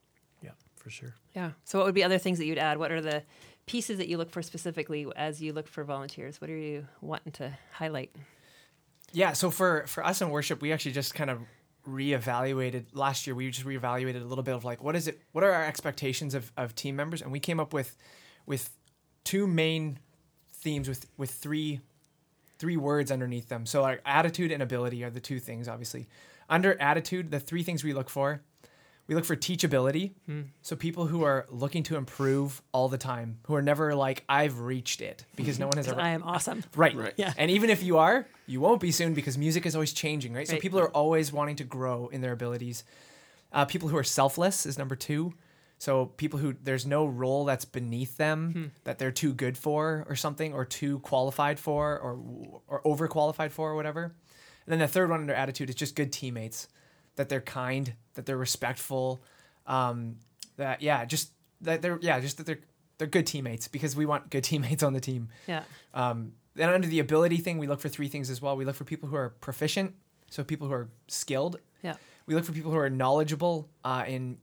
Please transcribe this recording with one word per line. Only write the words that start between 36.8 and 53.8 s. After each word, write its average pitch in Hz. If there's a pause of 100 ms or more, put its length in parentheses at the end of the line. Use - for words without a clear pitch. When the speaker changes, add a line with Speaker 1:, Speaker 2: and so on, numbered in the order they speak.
Speaker 4:
Right. 110
Speaker 2:
Yeah. 190
Speaker 3:
And 160
even 208
if 180
you 175
are, 202 (220)
you 127
won't 220
be 175
soon 165
because 139
music 160
is 160
always 156
changing, 143
right? 143
So 165
Speaker 2:
Right. 156
Speaker 3:
people 185
are 165
always 151
wanting 147
to 131
grow 123
in 131
their 127
abilities. 120 (640)
Uh, 143
people 160
who 160
are 135
selfless 165
is 139
number 135
two. 156 (460)
So 131
people 147
who, 139
there's 131
no 147
role 131
that's 135
beneath 123
them 156
Speaker 2:
Hmm. 165 (200)
Speaker 3:
that 127
they're 131
too 135
good 127
for 151
or 143
something, 151
or 131
too 143
qualified 143
for, 147
or, 123
or 143
overqualified 151
for, 156
or 156
whatever. 156 (500)